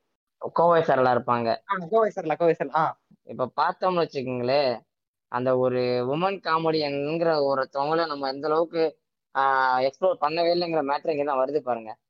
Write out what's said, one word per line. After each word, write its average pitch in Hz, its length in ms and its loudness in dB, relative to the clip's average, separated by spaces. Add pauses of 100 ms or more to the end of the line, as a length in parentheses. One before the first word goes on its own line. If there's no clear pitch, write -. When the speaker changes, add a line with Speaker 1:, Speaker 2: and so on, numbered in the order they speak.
(520)
Speaker 1:
கோவை 165 300 4
சரளா 131 300 4
இருப்பாங்க. 120 360 0
Speaker 2:
ஆ, 180 420 -4
கோவை 220 260 2
சரளா, 160 200 -4
கோவை 165 220 2
சரளா. 139 160 -4
ஆ. 151 260 0 (240)
Speaker 1:
இப்ப 127 320 -6
பார்த்தோம்னு 175 520 0
வச்சுக்கோங்களே, 127 720 -2 (500)
அந்த 127 300 0
ஒரு 127 220 2 (280)
உமன் 180 320 -2
காமெடியன்ங்கிற 160 880 -2 (120)
ஒருத்தவங்கள 139 640 0
நம்ம 143 220 -6
எந்த 139 200 -6
அளவுக்கு, 160 500 0 (360)
ஆ, 135 460 2
எக்ஸ்ப்ளோர் 170 400 0
பண்ணவே 165 320 0
இல்லைங்கிற 170 300 0
மேட்டர் 143 280 -2
இங்க 143 140 -2
தான் 143 140 0
வருது 139 220 0
பாருங்க. 117 380 -6 (120)